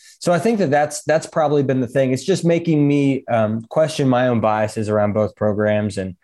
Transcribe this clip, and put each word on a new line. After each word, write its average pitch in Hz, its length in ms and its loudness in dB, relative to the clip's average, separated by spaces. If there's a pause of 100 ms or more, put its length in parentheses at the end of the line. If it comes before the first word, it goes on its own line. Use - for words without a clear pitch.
(200)
so 175 120 -2
I 170 60 2
think 220 220 0
that 170 100 0
that's, 147 320 -2
that's 156 240 0
probably 147 380 0
been 131 160 -2
the 123 80 -2
thing. 131 240 0
It's 131 120 -4
just 170 220 0
making 170 420 2
me, 143 380 2
um, 113 380 0
question 151 440 0
my 127 200 2
own 120 120 2
biases 107 480 0
around 104 260 0
both 107 220 -2
programs. 104 640 0
And, 92 260 -8